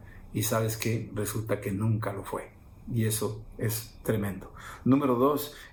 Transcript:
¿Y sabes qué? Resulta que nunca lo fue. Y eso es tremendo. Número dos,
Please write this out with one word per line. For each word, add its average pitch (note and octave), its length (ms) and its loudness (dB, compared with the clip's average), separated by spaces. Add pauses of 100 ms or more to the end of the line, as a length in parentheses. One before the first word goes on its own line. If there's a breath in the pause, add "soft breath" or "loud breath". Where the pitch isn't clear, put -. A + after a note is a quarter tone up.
(320 loud breath)
¿Y A2 120 0
sabes A2+ 320 2
qué? - 380 -2
Resulta G#2+ 460 -2
que G2+ 120 -2
nunca G#2+ 400 2
lo F#2+ 120 -8
fue. - 280 -6 (380)
Y A2+ 160 4
eso A2 380 0 (140)
es - 440 -2
tremendo. G2+ 500 -2 (320 loud breath)
Número C3 320 6
dos, C#3+ 380 2 (180 loud breath)